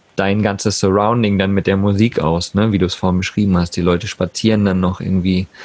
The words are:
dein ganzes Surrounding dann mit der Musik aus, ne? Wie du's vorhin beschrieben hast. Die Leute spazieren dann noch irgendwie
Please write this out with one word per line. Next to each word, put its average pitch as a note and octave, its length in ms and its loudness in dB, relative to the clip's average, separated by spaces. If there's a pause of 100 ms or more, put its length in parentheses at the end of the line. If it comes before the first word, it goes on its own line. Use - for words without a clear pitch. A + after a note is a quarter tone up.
(160)
dein G2 280 0
ganzes G2+ 360 -2
Surrounding G2+ 600 2
dann F#2+ 120 0
mit G2 140 0
der G2 120 2
Musik G2+ 420 2
aus, E2 340 -2
ne? G#2+ 180 2
Wie G2+ 60 0
du's F2 160 0
vorhin F#2 260 0
beschrieben F#2+ 380 0
hast. F2 140 0
Die F#2 100 -6
Leute F2 260 0
spazieren G#2 580 0
dann F#2 140 0
noch F#2 220 -2
irgendwie F#2+ 460 0 (180)